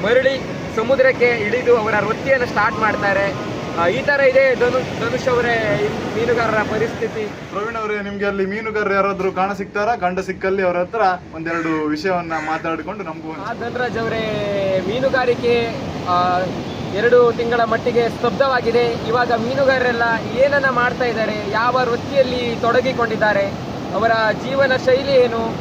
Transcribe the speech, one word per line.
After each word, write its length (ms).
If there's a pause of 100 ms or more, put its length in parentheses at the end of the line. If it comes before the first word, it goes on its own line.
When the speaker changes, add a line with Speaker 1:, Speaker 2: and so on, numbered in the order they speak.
Speaker 1:
ಮರಳಿ 340 (380)
ಸಮುದ್ರಕ್ಕೆ 500
ಇಳಿದು 520
ಅವರ 240
ವೃತ್ತಿಯನ್ನು 460
ಸ್ಟಾರ್ಟ್ 300
ಮಾಡ್ತಾರೆ. 840 (180)
ಆ, 100
ಈ 140
ತರ 180
ಇದೆ 360
ಧನು-, 440
ಧನುಷ್ 280
ಅವರೇ, 540
ಈ 380
ಮೀನುಗಾರರ 380 (140)
ಪರಿಸ್ಥಿತಿ. 540
Speaker 2:
ಪ್ರವೀಣ್ 500
ಅವರೇ, 260
ನಿಮ್ಗೆ 240
ಅಲ್ಲಿ 200
ಮೀನುಗಾರರು 480
ಯಾರಾದ್ರೂ 380
ಕಾಣ 220
ಸಿಗ್ತಾರಾ? 420
ಗಂಡ 240
ಸಿಕ್ಕಲ್ಲಿ 440
ಅವ್ರ 140
ಹತ್ರ 240 (340)
ಒಂದೆರಡು 500
ವಿಷಯವನ್ನ 480
ಮಾತಾಡಿಕೊಂಡು 680
ನಮಗೂ 260
ಒಂದು 140
Speaker 1:
ಆ, 100
ಧನರಾಜ್ 440
ಅವರೇ, 880
ಮೀನುಗಾರಿಕೆ, 840 (400)
ಆ, 300 (560)
ಎರಡು 360
ತಿಂಗಳ 320
ಮಟ್ಟಿಗೆ 460
ಸ್ತಬ್ಧವಾಗಿದೆ. 1000
ಇವಾಗ 240
ಮೀನುಗಾರರೆಲ್ಲ 720 (340)
ಏನನ್ನ 320
ಮಾಡ್ತಾ 360
ಇದ್ದಾರೆ, 460
ಯಾವ 260 (120)
ವೃತ್ತಿಯಲ್ಲಿ 720
ತೊಡಗಿಕೊಂಡಿದ್ದಾರೆ, 840 (480)
ಅವರ 180 (200)
ಜೀವನ 400 (140)
ಶೈಲಿ 280
ಏನು 480